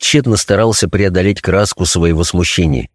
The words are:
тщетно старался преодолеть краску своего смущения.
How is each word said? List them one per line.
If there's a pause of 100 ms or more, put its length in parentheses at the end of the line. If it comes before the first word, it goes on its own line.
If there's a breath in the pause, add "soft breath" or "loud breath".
тщетно
старался
преодолеть
краску
своего
смущения.